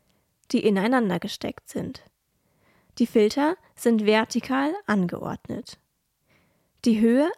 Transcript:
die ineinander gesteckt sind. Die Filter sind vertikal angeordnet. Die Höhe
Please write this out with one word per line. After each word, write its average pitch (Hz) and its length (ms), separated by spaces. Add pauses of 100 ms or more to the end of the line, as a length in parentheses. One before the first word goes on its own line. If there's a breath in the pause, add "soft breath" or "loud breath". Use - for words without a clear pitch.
(520)
die 247 120
ineinander 202 560
gesteckt - 500
sind. - 340 (960)
Die 233 80
Filter 277 500 (180 soft breath)
sind 220 300
vertikal 233 640 (140)
angeordnet. - 960 (1040)
Die 220 160
Höhe 254 360